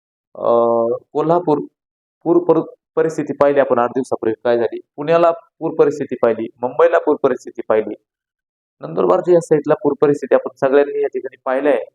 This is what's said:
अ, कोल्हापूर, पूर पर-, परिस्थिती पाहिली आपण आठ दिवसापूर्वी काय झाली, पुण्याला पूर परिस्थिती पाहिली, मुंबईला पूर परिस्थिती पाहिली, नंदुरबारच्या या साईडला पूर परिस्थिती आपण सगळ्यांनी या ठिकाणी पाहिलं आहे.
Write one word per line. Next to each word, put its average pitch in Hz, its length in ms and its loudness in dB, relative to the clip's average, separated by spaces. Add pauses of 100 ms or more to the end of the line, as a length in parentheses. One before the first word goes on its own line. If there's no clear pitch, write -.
(360)
अ, 107 160 -2 (600)
कोल्हापूर, 156 460 0 (640)
पूर 170 140 2 (100)
पर-, 160 280 2 (200)
परिस्थिती 160 380 -2
पाहिली 143 260 2
आपण 131 200 2
आठ 120 100 0
दिवसापूर्वी 117 540 -4
काय 120 140 2
झाली, 117 220 -4 (160)
पुण्याला 165 360 2
पूर 160 480 -8
परिस्थिती 143 360 0
पाहिली, 120 320 0 (140)
मुंबईला 160 380 2
पूर 151 240 0
परिस्थिती - 460 -4
पाहिली, 107 240 0 (840)
नंदुरबारच्या 180 540 0
या 170 80 4
साईडला 151 320 0 (100)
पूर 143 180 0
परिस्थिती 143 340 2
आपण 131 200 -2
सगळ्यांनी 143 460 2
या 143 60 0
ठिकाणी 127 380 -10
पाहिलं 135 240 -2
आहे. 123 260 0